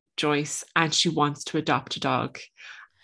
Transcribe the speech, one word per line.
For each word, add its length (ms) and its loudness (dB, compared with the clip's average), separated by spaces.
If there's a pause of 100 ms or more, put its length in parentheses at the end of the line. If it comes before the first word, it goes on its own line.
(180)
Joyce, 460 0 (120)
and 180 2
she 160 2
wants 360 2
to 120 -4
adopt 380 0
a 40 -8
dog. 400 0 (640)